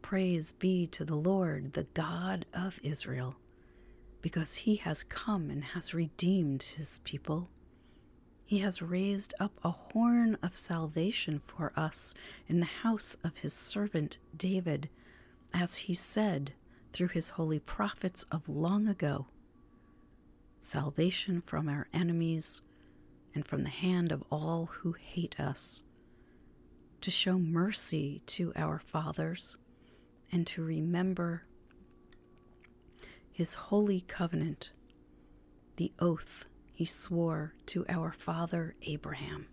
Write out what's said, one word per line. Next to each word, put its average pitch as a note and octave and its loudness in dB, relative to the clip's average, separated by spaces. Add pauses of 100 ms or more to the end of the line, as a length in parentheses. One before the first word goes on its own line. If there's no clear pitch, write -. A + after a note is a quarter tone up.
Praise F3+ 2
be F#3 2
to - -6
the D3+ 0
Lord, D#3 2
the - -2 (100)
God E3+ -2
of F3+ -2
Israel, B2+ -4 (840)
because E3 -2
he G#3+ 2
has D#3+ -4
come F3 -2
and C#3 -4
has - -6
redeemed E3 2
his - -6
people. D#3 -4 (960)
He G3+ 4
has F#3+ 0
raised G3 0
up G3 -2
a E3+ 2
horn A#3 6
of F3 -2
salvation D#3+ 0
for - -4
us - 0 (320)
in E3+ 4
the E3+ 4
house - 0
of E3+ -4
his D3 -2
servant - 2 (180)
David, E3+ 0 (640)
as F3 2
he - -2
said F3 2 (380)
through F3+ 2
his E3 0
holy D#3 0
prophets - -2
of D#3+ -4
long F3 2
ago, D3 0 (1300)
salvation E3+ 0
from D#3 -2
our C#3+ -2
enemies E3 2 (720)
and D3 -2
from D3+ -2
the C#3+ -4
hand F3 2
of C#3+ -2
all E3 0
who - -4
hate - -6
us, - -4 (1160)
to F#3 -2
show F#3 4
mercy E3 2
to - 0
our D#3 0
fathers D#3+ -4 (720)
and E3+ 4
to - -6
remember E3+ 0 (1900)
his - -2
holy G3+ 2
covenant, E3 -2 (1040)
the - -2
oath - 0 (260)
he E3+ -2
swore E3 0 (120)
to - -2
our E3 0
father E3 -2
Abraham D3 -6